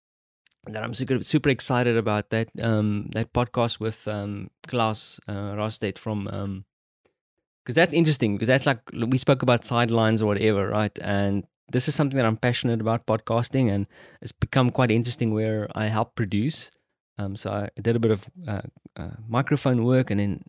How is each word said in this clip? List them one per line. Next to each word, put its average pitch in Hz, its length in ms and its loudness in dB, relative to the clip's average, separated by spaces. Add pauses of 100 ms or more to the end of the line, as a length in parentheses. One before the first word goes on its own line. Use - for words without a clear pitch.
(680)
that 107 180 -10
I'm 117 100 -6
super, 123 260 -2
super - 280 0
excited 123 480 2
about, 107 340 0
that, 113 180 0 (120)
um, 107 540 0
that 113 180 -4
podcast 120 480 0
with, 110 260 -6
um, 104 440 -6 (180)
Klaus, 110 580 -2
uh, 101 300 -6
Rostedt 104 420 -4
from, 104 300 -6
um, 98 360 -8 (1000)
'cause 120 80 -4
that's 170 180 6
interesting, 139 460 4
'cause 110 80 -2
that's, 131 200 4
like, 135 120 2 (140)
we 120 260 0
spoke 131 240 2
about 123 220 4
sidelines 113 580 2
or 110 40 2
whatever, 101 420 2
right? 107 340 0
And 101 420 0 (260)
this 127 180 0
is 147 60 0
something 139 240 0
that 120 80 4
I'm 110 100 2
passionate 120 440 0
about, 113 260 -2
podcasting, 113 680 0
and 101 140 0 (340)
it's - 120 -12
become - 380 2
quite 123 200 2
interesting 117 420 0
where 107 420 -2
I 107 120 -2
help 110 300 -2
produce. 107 540 -2 (480)
Um, 98 160 -8
so 101 160 -8
I 101 180 -4 (120)
did 113 160 2
a - 20 2
bit 113 120 0
of, 101 160 0 (200)
uh, 104 160 -6 (340)
uh, 82 140 -10 (160)
microphone 127 580 0
work 127 260 2
and 104 100 0
then 101 280 -2